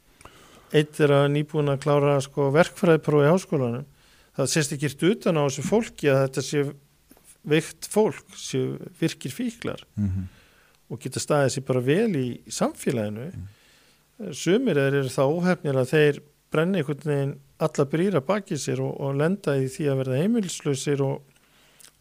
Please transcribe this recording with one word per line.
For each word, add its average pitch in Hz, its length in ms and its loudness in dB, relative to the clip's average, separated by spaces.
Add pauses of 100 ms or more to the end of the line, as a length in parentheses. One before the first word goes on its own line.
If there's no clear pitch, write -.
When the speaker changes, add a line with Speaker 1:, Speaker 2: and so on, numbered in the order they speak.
(760)
Speaker 1:
Einn 151 160 4
þeirra 143 400 4
nýbúinn 147 420 0
að 135 80 -4
klára, 143 400 2
sko, 139 320 -2
verkfræðipróf 156 720 4
í 147 60 6
háskólanum. 139 540 0 (540)
Það 135 120 0
sést 151 240 0
ekki 139 160 -2 (160)
utan 196 320 0
á 143 80 2
þessu 139 160 -4
fólki 214 480 0
að 135 140 4
þetta 135 180 -4
sé 143 200 -2 (840)
veikt 156 400 0
fólk, - 380 0 (100)
sé - 240 -6 (420)
virkir 160 300 -4
fíklar - 500 -8 (160)
Speaker 2:
Mhm. 95 320 -2 (600)
Speaker 1:
og 135 100 -10
geta 127 200 -8
staðið 143 340 2
sér 135 120 -8
bara 127 140 0
vel 165 360 2
í 123 320 -4
samfélaginu. 123 840 -4
Speaker 2:
Mhm. - 1040 -16
Speaker 1:
Sumir 202 400 0
þeir 135 200 2
eru 139 140 0
það 135 220 0 (100)
óheppnir 175 380 0
að 127 160 0
þeir 147 260 4 (300)
brenna 175 280 0
einhvern 143 260 -4
veginn 143 340 -2 (220)
alla 156 260 0
brýr 175 280 0
að 139 120 0
baki 196 280 -2
sér 131 260 -4
og, 135 200 -4
og 139 160 -4
lenda 160 380 0
í 135 160 0
því 151 200 -4
að 135 120 0
verða 131 200 -2
heimilislausir 160 800 0
og, 139 220 -2 (800)